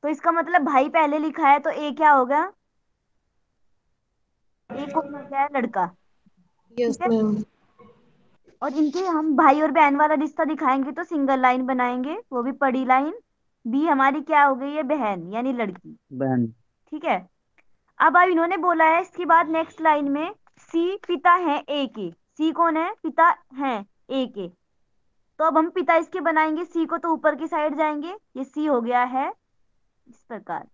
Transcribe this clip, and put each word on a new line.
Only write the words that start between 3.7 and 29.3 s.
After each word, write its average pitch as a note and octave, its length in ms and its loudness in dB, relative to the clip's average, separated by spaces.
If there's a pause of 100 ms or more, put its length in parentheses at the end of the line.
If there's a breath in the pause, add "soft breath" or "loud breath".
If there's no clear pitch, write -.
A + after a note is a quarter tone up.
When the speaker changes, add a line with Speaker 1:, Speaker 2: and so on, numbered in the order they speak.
Speaker 1:
ए C4+ 160 -10
कौन C#4+ 280 -6
हो C#4+ 60 -14
गया C#4 200 -6
है? C#4+ 140 0
लड़का। G3 360 -4 (840)
Speaker 2:
यस, A#3 220 -2
Speaker 1:
ठीक - 40 -8
है? A#3+ 100 0
Speaker 2:
मैम। G#3+ 300 0 (1200)
Speaker 1:
और C4+ 120 -4
इनके D4+ 260 0
हम D#4+ 360 0
भाई D4+ 240 6
और D#4 100 2
बहन C#4+ 260 4
वाला D4+ 200 2
रिश्ता D#4 280 -2
दिखाएंगे C#4 480 -2
तो F4 120 -8
single C4+ 360 0
line B3+ 260 2
बनाएंगे, B3+ 500 -2 (160)
वो B3 100 -4
भी C4 120 -4
पड़ी C4 300 0
line। C4 280 2 (520)
B C4+ 220 0
हमारी C4+ 360 2
क्या D4+ 220 4
हो C#4 100 4
गई C4+ 180 -8
है? D4+ 120 -4
बहन, G#3+ 480 -4
यानी B3 200 -4
लड़की। G3 440 -8 (160)
Speaker 3:
बहन। B2+ 340 -2 (460)
Speaker 1:
ठीक D4+ 120 -12
है, A#3+ 140 0 (840)
अब, D#4+ 160 4
अब F4+ 120 6
इन्होंने E4+ 300 0
बोला E4 280 2
है E4 160 4
इसके F4+ 220 -10
बाद E4 240 4
next D#4+ 320 -4
line D4+ 300 2
में D4+ 220 -4 (280)
सी F4 360 -4 (120)
पिता F4 240 4
है F4 280 2
ए C#4+ 280 -4
के। F#3+ 220 -8
सी - 420 -6
कौन E4 240 0
है? E4 140 -2 (120)
पिता E4 260 2 (260)
है C4 240 -4 (320)
ए C4 180 -2
के। F#3+ 200 -12
तो - 960 -12
अब D#4+ 140 2
हम D#4+ 120 2
पिता E4+ 260 0
इसके E4 240 -2
बनाएंगे, D#4 440 0
सी E4 220 -6
को E4 120 -6
तो E4 100 -6
ऊपर D#4 260 0
की D4 120 -10
side D4+ 300 -2
जाएंगे, D4+ 380 -4 (220)
ये C4 80 -8
सी D4+ 220 -6
हो C#4 140 2
गया B3 240 0
है C4 240 -4 (800)